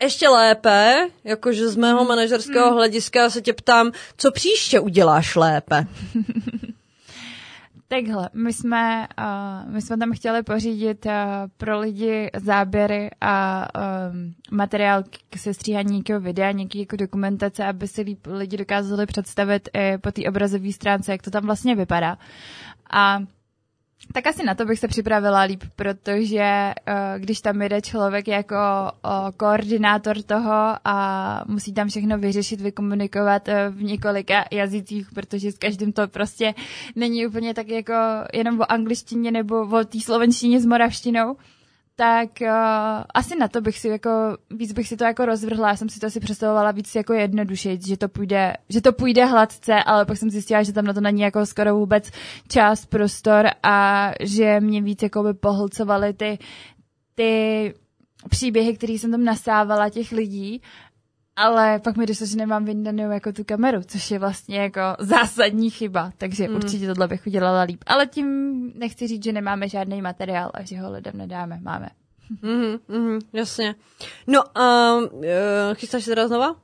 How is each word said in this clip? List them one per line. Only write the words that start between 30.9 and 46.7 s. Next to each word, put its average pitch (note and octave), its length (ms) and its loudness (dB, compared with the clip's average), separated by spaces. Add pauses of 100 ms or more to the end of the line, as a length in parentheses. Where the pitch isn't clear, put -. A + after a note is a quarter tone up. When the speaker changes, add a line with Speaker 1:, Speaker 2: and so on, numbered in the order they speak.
Speaker 2:
musí G#3 280 -6
tam G#3 140 -2
všechno G#3 300 -2
vyřešit, G3+ 420 -2
vykomunikovat, G3+ 880 -2
eh, G3+ 220 0
v G3 120 -10
několika G3+ 720 0
jazycích, G3+ 600 -4
protože G3+ 380 -6
s G3+ 60 -20
každým G#3 340 -2
to G#3 160 -2
prostě G#3+ 460 -4 (420)
není A#3 300 -2
úplně A3+ 280 -4
tak A3 140 -8
jako A3+ 240 -4 (400)
jenom A#3 280 0
o - 120 0
angličtině A#3 580 -2
nebo A3 380 -2
o A3+ 160 2
té A3 160 -6
slovenštině A#3+ 600 4
s A#3 60 2
moravštinou, A#3 680 2 (640)
tak, A#3 440 2
eh, A3+ 80 0 (640)
asi D4+ 240 -2
na A#3 100 2
to A#3+ 120 -4
bych A3 180 -2
si A#3 100 -4
jako, G#3+ 220 -2 (400)
víc A3 220 -8
bych A3 160 -4
si A3+ 80 -8
to A#3 80 -2
jako A#3 220 0
rozvrhla. A3 420 0
Já G#3 80 2
jsem A3 120 -6
si - 120 -12
to G#3+ 60 -4
asi A3 140 -6
představovala G#3 520 0